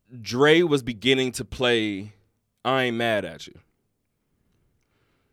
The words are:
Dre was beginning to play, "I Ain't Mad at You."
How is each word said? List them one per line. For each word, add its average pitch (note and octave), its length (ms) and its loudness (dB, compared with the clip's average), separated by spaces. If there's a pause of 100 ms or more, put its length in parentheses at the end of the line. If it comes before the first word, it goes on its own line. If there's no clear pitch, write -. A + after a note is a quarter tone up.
(220)
Dre C#3 400 4
was D3 220 0
beginning B2+ 500 0
to A#2 120 -10
play, G#2+ 680 -2 (500)
"I C3 200 0
Ain't A#2+ 140 -2
Mad A2+ 280 0
at D#2+ 220 -14
You." - 60 -20 (1800)